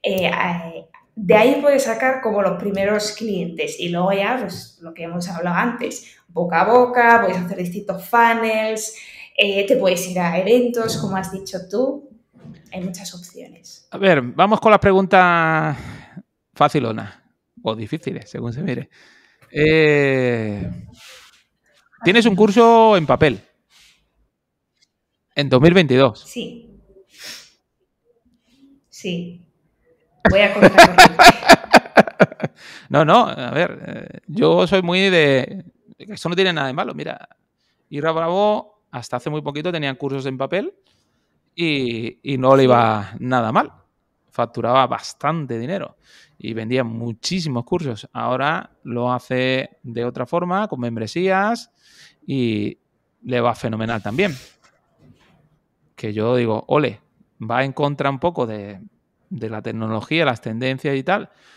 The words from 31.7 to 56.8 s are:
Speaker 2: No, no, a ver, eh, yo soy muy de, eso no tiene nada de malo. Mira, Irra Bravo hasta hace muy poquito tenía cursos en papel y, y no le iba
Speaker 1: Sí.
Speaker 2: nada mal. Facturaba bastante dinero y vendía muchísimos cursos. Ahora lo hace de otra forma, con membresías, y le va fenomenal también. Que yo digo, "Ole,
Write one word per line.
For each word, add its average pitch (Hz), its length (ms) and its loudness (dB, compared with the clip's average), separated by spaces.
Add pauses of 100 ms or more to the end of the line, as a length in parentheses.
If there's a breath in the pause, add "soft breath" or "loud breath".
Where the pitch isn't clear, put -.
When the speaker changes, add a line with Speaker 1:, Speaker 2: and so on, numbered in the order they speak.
Speaker 2:
No, 147 160 4
no, 196 220 6
a 127 240 -8
ver, - 340 -4
eh, - 400 -16
yo 170 400 2
soy 190 160 2
muy 185 300 0
de, 147 520 2 (360)
eso 202 280 -12
no 170 80 -4
tiene 190 160 2
nada 151 160 -4
de 127 60 -6
malo. 196 220 -8
Mira, - 340 -14 (600)
Irra 151 220 -4
Bravo 185 800 -2
hasta 123 280 -10
hace 139 120 -8
muy 151 140 -8
poquito 147 280 -6
tenía 143 220 -6
cursos 135 320 -8
en 135 140 -6
papel 208 340 -6 (840)
y, 127 680 -4
y 139 160 -6
no 131 160 6
le 135 80 6
iba 113 480 2
Speaker 1:
Sí. 117 80 -16
Speaker 2:
nada 123 320 -2
mal. 233 200 0 (600)
Facturaba 120 560 0
bastante 127 720 -6
dinero 170 380 -10 (420 soft breath)
y 117 140 -10
vendía 117 300 -4
muchísimos 117 800 -6
cursos. 147 480 -6
Ahora 127 600 -4 (120)
lo 123 300 -4
hace 127 680 -4
de 120 220 -8
otra 123 200 -6
forma, 180 420 -4
con 160 120 -10
membresías, 185 920 -4 (540 soft breath)
y 117 540 -4 (440)
le 123 160 -4
va 117 140 0
fenomenal 113 480 -6
también. 139 340 -4 (1600)
Que 110 180 -10
yo 110 220 -2
digo, 113 320 -2
"Ole, 131 340 0 (380)